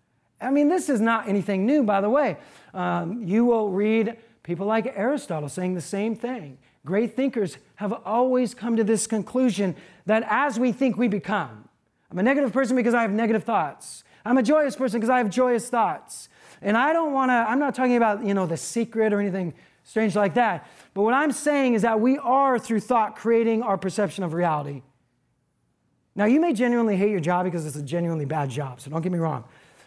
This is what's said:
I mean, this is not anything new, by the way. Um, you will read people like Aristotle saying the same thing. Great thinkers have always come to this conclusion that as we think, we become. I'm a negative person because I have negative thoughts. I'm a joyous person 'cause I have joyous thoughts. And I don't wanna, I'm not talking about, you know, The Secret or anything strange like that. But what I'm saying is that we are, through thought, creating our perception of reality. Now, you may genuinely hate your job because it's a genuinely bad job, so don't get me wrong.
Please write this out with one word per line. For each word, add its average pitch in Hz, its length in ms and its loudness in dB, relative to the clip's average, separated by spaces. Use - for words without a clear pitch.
I 247 100 -4
mean, 285 180 4
this 349 200 0
is 254 120 2
not 226 280 0
anything 196 380 0
new, 285 160 4
by 208 180 2
the 208 100 0
way. 247 260 2
Um, 180 520 -4
you 208 200 2
will 226 260 2
read 214 460 0
people 170 220 -4
like 220 280 0
Aristotle 196 540 -4
saying 185 260 -4
the 180 60 -6
same 208 340 -4
thing. 220 440 -10
Great 214 300 -2
thinkers 240 400 -2
have 208 180 -4
always 247 500 0
come 226 220 -4
to 220 80 2
this 220 220 0
conclusion 208 680 0
that 220 220 2
as 233 320 0
we 254 100 2
think, 220 280 0
we 240 100 2
become. 175 580 -4
I'm 170 80 -8
a 185 40 0
negative 269 300 2
person 254 240 0
because 240 160 2
I 240 100 2
have 220 80 -2
negative 220 320 0
thoughts. - 600 -4
I'm 240 120 2
a 262 60 4
joyous 294 340 2
person 233 240 -2
'cause 226 80 -2
I 254 100 4
have 226 120 0
joyous 240 400 0
thoughts. 202 580 -4
And 208 160 0
I 277 160 4
don't 320 200 0
wanna, 254 360 2
I'm 247 100 0
not 285 160 0
talking 247 220 2
about, 220 260 2
you 202 120 0
know, 190 120 0
The 160 120 -4
Secret 220 540 -2
or 202 80 0
anything 185 340 -4
strange 220 320 0
like 196 200 2
that. 214 320 0
But 196 100 -2
what 226 120 2
I'm 285 180 2
saying 277 420 0
is 208 80 2
that 226 180 2
we 262 180 2
are, 262 400 2
through 226 220 -2
thought, 214 360 0
creating 226 460 2
our 202 160 0
perception 190 440 -4
of 160 120 -4
reality. 147 480 -2
Now, 202 120 0
you 254 120 4
may 339 140 2
genuinely 233 440 2
hate 202 140 2
your 196 100 -2
job 180 240 0
because 170 220 -4
it's 147 100 -8
a 143 60 -8
genuinely 160 440 -2
bad 143 240 -2
job, 131 300 -8
so 135 100 -16
don't 160 100 -4
get 175 100 -4
me 180 80 -2
wrong. 151 260 -2